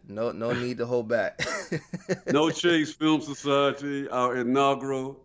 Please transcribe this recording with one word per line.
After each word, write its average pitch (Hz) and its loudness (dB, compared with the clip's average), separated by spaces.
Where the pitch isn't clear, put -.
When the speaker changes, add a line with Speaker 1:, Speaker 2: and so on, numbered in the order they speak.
Speaker 1:
No, 110 -4
no 113 -4
need 123 -4
to 117 -2
hold 120 0
back. 110 0
<laughs> - -6
Speaker 2:
No 151 4
Chase 160 2
Film 156 2
Society, 139 0
our 123 0
inaugural 135 0